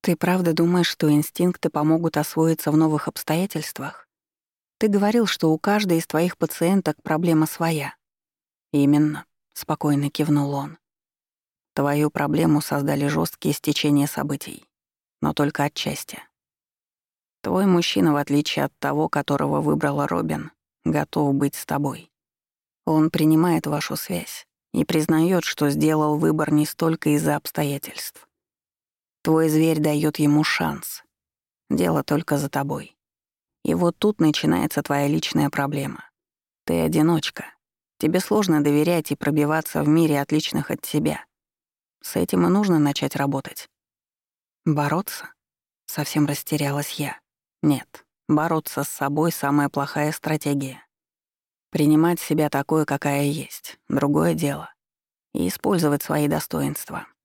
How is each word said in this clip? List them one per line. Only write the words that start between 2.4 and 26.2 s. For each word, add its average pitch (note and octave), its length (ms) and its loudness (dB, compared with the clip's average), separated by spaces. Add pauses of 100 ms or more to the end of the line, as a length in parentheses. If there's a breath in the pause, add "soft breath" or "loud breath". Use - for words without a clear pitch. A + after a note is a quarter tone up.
в D3+ 80 4
новых D#3 300 2
обстоятельствах? - 1000 -6 (720)
Ты G#3+ 100 2
говорил, G#3 380 4
что D#3+ 260 0
у D#3+ 60 2
каждой G3+ 400 0
из E3 80 -2
твоих F3 320 -2
пациенток E3+ 640 0
проблема D#3+ 460 2
своя». D#3 480 -4 (760)
«Именно», D3 540 2 (280)
спокойно C#3+ 580 -2
кивнул D3 420 0
он. C#3+ 240 -8 (960)
«Твою D3 380 2
проблему D3+ 500 2
создали C#3+ 460 0
жесткие D#3 480 -2
стечения C#3+ 500 2
событий, - 580 -8 (600)
но D3 100 0
только D3 300 0
отчасти. - 580 -6 (1200)
Твой F#3+ 240 0
мужчина, F3 480 4
в C#3+ 40 2
отличие C#3+ 480 0
от - 120 -8
того, D3 320 -2
которого C#3+ 500 0
выбрала D3 480 0
Робин, D#3+ 440 -4 (320)
готов D3 500 0
быть C#3+ 220 0
с - 100 -12
тобой. C#3+ 460 -6 (760)
Он D#3 240 4
принимает D#3 560 2
вашу D3+ 300 -4
связь - 520 -10 (240)
и D#3+ 140 0
признает, E3 580 2
что - 260 -2
сделал D3+ 480 2
выбор D#3 340 0